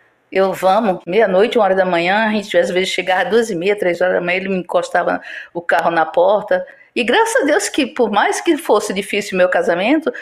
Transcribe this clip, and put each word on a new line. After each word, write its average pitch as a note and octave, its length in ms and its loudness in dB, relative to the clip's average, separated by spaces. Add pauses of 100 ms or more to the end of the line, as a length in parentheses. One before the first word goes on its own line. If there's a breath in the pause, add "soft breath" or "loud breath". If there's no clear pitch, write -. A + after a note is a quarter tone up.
(320 soft breath)
Eu, F#3+ 200 2
"Vamos." F#3+ 540 0
Meia-noite, G3+ 520 2
uma G#3+ 60 4
hora F#3+ 120 2
da F#3+ 80 2
manhã, F#3 420 0
a G#3+ 60 0
gente G3+ 260 -4
às F#3+ 120 2
vezes F#3 180 0
chegava F#3 340 -2
às F3 80 -2
duas A3+ 200 2
e G3 40 -4
meia, F#3+ 240 0
três F3+ 220 0
horas F#3 140 2
da F#3 60 0
manhã, F3 180 -2
ele F#3+ 100 -6
me F#3+ 100 -2
encostava F3 600 -2 (340 loud breath)
o E3+ 60 -8
carro E3+ 320 0
na D#3+ 140 2
porta. F#3 580 0 (300 loud breath)
E A#3+ 100 -2
graças A4 380 2
a - 20 0
Deus D4+ 240 0
que, C#4+ 180 -2
por A3+ 240 -2
mais A#3 300 0
que E4 160 0
fosse G#3 360 0
difícil G3+ 420 -6
o F#3 40 0
meu F3+ 100 4
casamento, F#3 720 0